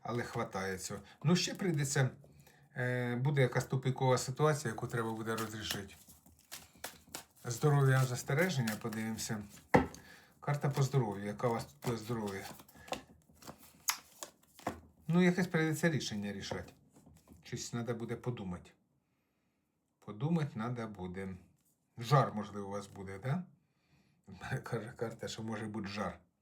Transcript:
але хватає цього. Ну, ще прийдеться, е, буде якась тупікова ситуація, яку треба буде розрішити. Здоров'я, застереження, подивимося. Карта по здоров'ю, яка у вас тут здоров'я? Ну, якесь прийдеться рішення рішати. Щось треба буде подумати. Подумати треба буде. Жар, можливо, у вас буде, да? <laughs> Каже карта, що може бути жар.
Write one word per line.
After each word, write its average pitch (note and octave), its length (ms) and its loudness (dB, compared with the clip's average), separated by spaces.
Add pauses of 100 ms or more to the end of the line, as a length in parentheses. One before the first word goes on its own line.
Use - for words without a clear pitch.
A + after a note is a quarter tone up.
але A#2+ 220 -2
хватає F#2+ 540 -4
цього. F#2+ 220 -6 (240)
Ну, E3 120 8
ще - 180 2
прийдеться, C#3+ 560 2 (680)
е, B2 380 0
буде C#3 260 4
якась B2+ 240 4
тупікова C3 520 2
ситуація, C3+ 560 2
яку A#2 140 -6
треба A2+ 240 -2
буде A2+ 240 -4
розрішити. G#2+ 600 -6 (1500)
Здоров'я, C3 600 6
застереження, C3 760 0
подивимося. A2 640 -4 (960)
Карта C#3+ 300 0
по C#3 140 4
здоров'ю, G#2 420 0
яка G#2 220 -2
у A#2 40 2
вас A#2 160 -2 (140)
тут A#2+ 160 -2
здоров'я? G#2 480 -4 (2500)
Ну, E3 140 6
якесь F3+ 260 6
прийдеться D#3+ 420 2
рішення G#2 440 -2
рішати. F#2+ 400 -6 (680)
Щось - 260 -8
треба A#2+ 240 -2
буде A2+ 220 -6
подумати. G2+ 560 -6 (1400)
Подумати C#3+ 440 0
треба A2+ 340 -2
буде. F#2+ 420 -8 (680)
Жар, A2+ 360 4
можливо, G2+ 340 -6
у G2 40 -8
вас G2+ 160 -6
буде, G2 360 -12
да? D#3+ 200 0 (1160)
<laughs> - 40 -14
Каже A2+ 340 -6
карта, A2+ 300 -6
що - 160 -8
може A2 220 -4
бути G#2 220 -4
жар. G2+ 320 -4 (220)